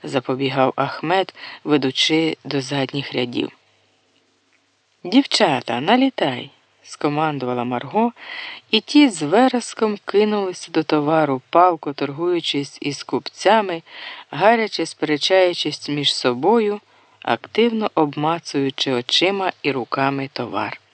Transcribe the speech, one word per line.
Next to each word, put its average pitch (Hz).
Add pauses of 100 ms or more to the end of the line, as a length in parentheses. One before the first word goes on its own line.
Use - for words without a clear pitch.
запобігав 135
Ахмет, 165 (280)
ведучи 156
до 143
задніх 135
рядів. 123 (1500)
«Дівчата, 170
налітай». 165 (320)
Скомандувала 147
Марго, 135 (600)
і 220
ті 294
з 170
вереском 214
кинулися 202
до 160
товару, 151
палко 170
торгуючись 147
із 143
купцями, 180 (500)
гаряче 202
сперечаючись 156
між 147
собою, 202 (400)
активно 220
обмацуючи 147
очима 185 (120)
і 147
руками 135
товар. 107 (120)